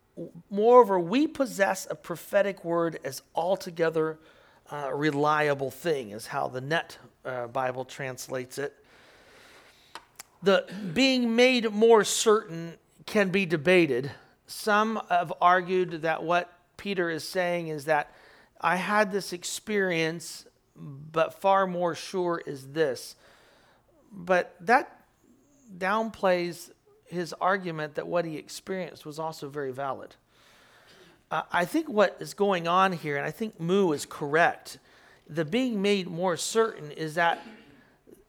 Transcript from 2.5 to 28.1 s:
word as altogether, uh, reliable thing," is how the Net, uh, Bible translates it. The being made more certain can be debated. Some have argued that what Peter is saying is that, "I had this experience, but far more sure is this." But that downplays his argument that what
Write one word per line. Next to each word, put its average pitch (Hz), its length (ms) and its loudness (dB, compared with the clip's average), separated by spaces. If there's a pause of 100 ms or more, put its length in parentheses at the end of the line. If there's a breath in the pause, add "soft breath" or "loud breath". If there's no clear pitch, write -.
word 170 400 0
as 135 180 -8 (140)
altogether, 165 840 -2 (540 soft breath)
uh, 143 220 -6
reliable 147 760 2
thing," 135 400 -4
is 107 160 -12
how 139 200 -4
the 127 140 -8
Net, 151 360 -4 (280)
uh, 127 220 -8
Bible 127 360 -4
translates 127 760 -10
it. 143 160 -6 (1700 loud breath)
The 185 240 4 (280)
being 247 420 2
made 247 360 4
more 214 340 6
certain 170 720 0 (280)
can 202 240 2
be 196 160 0
debated. 151 680 2 (360 loud breath)
Some 214 640 0
have 175 320 0
argued 180 600 4
that 160 200 -2
what 175 300 0 (240)
Peter 185 320 -2
is 160 180 -6
saying 175 420 -2
is 147 160 -8
that, 151 280 0 (460 soft breath)
"I 170 160 0
had 202 360 2
this 196 220 -6
experience, 175 1120 -4 (300)
but 156 680 -4
far 196 240 4
more 175 300 -2
sure 175 500 -4
is 135 260 -12
this." 143 440 -2 (960 soft breath)
But 180 480 0
that 233 460 2 (720)
downplays 185 960 0 (340)
his 170 340 -8
argument 165 560 -2
that 156 120 -6
what 170 180 0